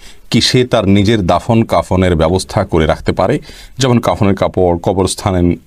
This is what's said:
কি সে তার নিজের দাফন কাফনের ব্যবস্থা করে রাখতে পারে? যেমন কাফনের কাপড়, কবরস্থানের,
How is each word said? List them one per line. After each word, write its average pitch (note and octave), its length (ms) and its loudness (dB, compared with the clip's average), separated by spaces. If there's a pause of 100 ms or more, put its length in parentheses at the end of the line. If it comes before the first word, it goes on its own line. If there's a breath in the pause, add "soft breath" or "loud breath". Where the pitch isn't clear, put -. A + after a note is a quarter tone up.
(320 loud breath)
কি A#2+ 100 2
সে B2+ 240 0
তার A2+ 220 0
নিজের G2+ 400 2
দাফন A2+ 360 2
কাফনের F#2 520 0
ব্যবস্থা F2+ 500 0
করে D#2+ 200 0
রাখতে D#2+ 260 -2
পারে? G#2+ 280 -2 (380 loud breath)
যেমন B2 220 0
কাফনের G2 360 0
কাপড়, F2+ 480 0
কবরস্থানের, F#2 840 0